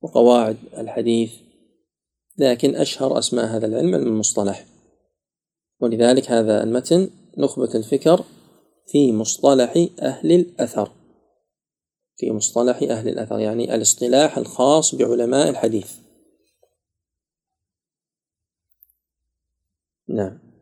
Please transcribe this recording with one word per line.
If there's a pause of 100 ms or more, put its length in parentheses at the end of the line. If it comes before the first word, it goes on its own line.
وقواعد (200)
الحديث، (1040)
لكن
أشهر
أسماء
هذا
العلم
علم
المصطلح، (1120)
ولذلك
هذا
المتن (280)
نخبة
الفكر (640)
في
مصطلح (120)
أهل
الأثر، (1200)
في
مصطلح
أهل
الأثر،
يعني
الاصطلاح
الخاص
بعلماء
الحديث. (4000)
نعم. (220)